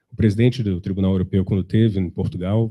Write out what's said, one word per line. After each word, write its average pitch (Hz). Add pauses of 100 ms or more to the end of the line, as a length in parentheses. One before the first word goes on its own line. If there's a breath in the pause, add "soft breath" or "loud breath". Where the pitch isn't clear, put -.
(120)
O -
presidente 113
do 98
Tribunal 95
Europeu, 95
quando 92
teve 110
em 90
Portugal, 101